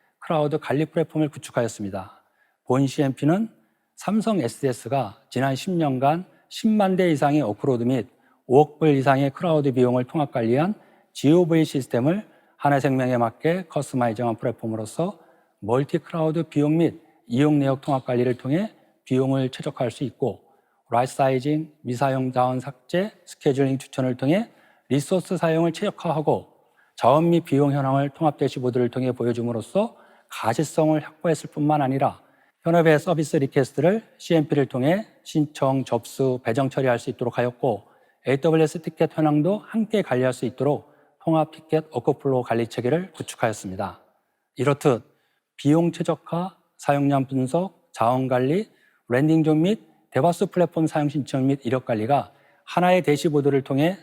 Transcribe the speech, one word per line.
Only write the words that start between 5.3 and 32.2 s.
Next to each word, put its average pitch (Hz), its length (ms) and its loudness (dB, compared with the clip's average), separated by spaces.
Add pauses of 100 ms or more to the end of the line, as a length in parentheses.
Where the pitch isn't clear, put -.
지난 131 260 -2
십 - 140 -6
년간 151 560 0 (240)
십만 208 460 2
대 180 140 4
이상의 147 300 2
워크로드 117 440 -2
및 123 240 0 (380)
오억 139 320 4
불 156 160 4
이상의 135 360 2
클라우드 151 420 0
비용을 123 320 2
통합 143 260 -4
관리한 131 440 0 (380)
지오브이 160 520 4
시스템을 139 640 -2 (280)
하나생명에 135 600 0
맞게 156 520 -2
커스터마이징한 120 680 -2
플랫폼으로서 117 840 -6 (400)
멀티 131 400 -2
클라우드 160 460 -4
비용 147 320 0
및 165 260 0 (240)
이용 147 320 2
내역 135 220 0
통합 139 240 -2
관리를 123 320 0
통해 165 360 -4 (320)
비용을 131 440 0
최적화할 127 420 -6
수 - 140 -8
있고 110 380 -6 (480)
라이트 123 240 0
사이징, 143 580 0 (100)
미사용 131 500 -2
자원 127 280 0
삭제, 180 520 -6 (120)
스케줄링 135 540 0
추천을 127 380 -4
통해 180 340 -2 (380)
리소스 170 480 -2
사용을 165 360 0
최적화하고 156 760 -2 (480)
자원 156 340 4
및 170 140 2
비용 139 280 2
현황을 139 380 0
통합 151 260 -2
대시보드를 127 520 0
통해 127 240 -4
보여줌으로써 120 840 -4 (320)
가시성을 156 720 0
확보했을 - 500 -4
뿐만 151 320 0
아니라 135 380 -2 (420)